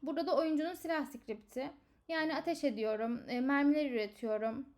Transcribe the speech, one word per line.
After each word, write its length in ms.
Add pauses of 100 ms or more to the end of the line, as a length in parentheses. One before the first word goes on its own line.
Burada 240
da 100
oyuncunun 360
silah 320
skripti. 680 (360)
Yani 280
ateş 280
ediyorum, 640
e, 140
mermiler 500
üretiyorum. 880